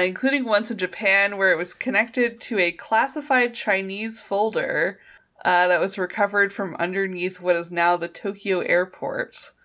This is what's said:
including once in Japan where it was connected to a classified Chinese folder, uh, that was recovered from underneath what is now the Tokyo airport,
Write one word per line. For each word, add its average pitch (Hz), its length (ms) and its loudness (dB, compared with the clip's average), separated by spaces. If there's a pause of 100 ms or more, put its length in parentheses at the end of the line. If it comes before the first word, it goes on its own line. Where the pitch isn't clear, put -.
including 254 400 0
once 220 260 2
in 202 80 -6
Japan 196 580 2
where 190 160 4
it 160 60 2
was 180 160 -6
connected 233 680 -2
to 214 160 -4
a 175 140 4
classified 247 800 0
Chinese 196 640 -4
folder, 196 800 -2 (440)
uh, 180 220 4
that 180 140 4
was 190 180 -2
recovered 196 540 0
from 180 240 -6
underneath 185 640 -4
what 180 160 2
is 170 160 -6
now 175 240 2
the 170 100 -4
Tokyo 190 540 -4
airport, - 880 -2 (140)